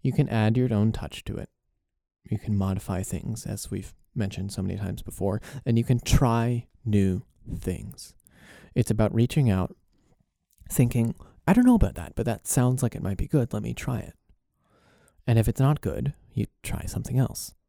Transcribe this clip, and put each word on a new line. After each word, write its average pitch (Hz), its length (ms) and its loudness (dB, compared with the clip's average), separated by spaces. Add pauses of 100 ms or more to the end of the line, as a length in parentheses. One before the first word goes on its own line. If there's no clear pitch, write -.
You 131 120 0
can 147 160 2
add 110 260 2
your 127 160 2
own 107 200 4
touch - 320 -8
to - 140 -8
it. - 120 -10 (800)
You 110 80 -2
can 104 180 -4
modify 95 460 -2
things, - 460 -8
as - 240 -10
we've 95 240 -10 (180)
mentioned 95 380 -6
so 98 100 -8
many 92 160 -4
times 95 240 -6
before, 98 400 -4 (240)
and 117 140 2
you 117 40 0
can 120 160 2
try 120 680 2 (180)
new 98 380 2 (340)
things. - 560 -8 (600)
It's 117 160 0
about 107 240 2
reaching 120 340 4
out, 92 260 0 (960)
thinking, 120 460 2 (320)
"I 190 60 4
don't 247 120 6
know 247 80 8
about 185 220 4
that, 82 180 -12
but 139 140 -2
that - 180 -4
sounds 127 380 2
like 117 100 -2
it - 80 -8
might 190 160 -4
be 156 100 -4
good. 135 240 2
Let 104 120 -6
me 120 100 -6
try - 240 -6
it." - 180 -10 (1080)
And 113 140 4
if 107 80 4
it's 113 120 -2
not 139 220 4
good, 135 320 -4 (200)
you - 120 -2 (160)
try - 240 -6
something - 320 -4
else. - 380 -2 (140)